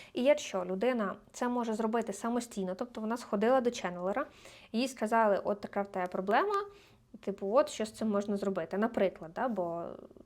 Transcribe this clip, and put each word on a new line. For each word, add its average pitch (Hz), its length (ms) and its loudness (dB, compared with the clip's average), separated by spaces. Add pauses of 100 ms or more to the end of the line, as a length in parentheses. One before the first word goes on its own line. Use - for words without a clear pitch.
(120)
І 247 100 -2
якщо 262 420 2
людина 196 520 0 (160)
це 247 160 -2
може 240 260 0
зробити 220 380 0
самостійно, 226 640 -2
тобто 240 260 -8
вона 220 160 -2
сходила 233 440 4
до 240 100 2
ченнелера, 180 560 -4 (460)
їй 247 160 2
сказали, 220 560 4
«От 202 160 0
така - 220 -4
в 196 40 -2
тебе 185 200 -2
проблема, 262 580 2 (560)
типу, 196 320 -4
от 277 160 6
що - 180 -4
з 220 60 -12
цим 220 180 -2
можна 202 260 0
зробити», 190 420 -2
наприклад, 202 560 0
да, 247 140 -2
бо 170 360 -2 (420)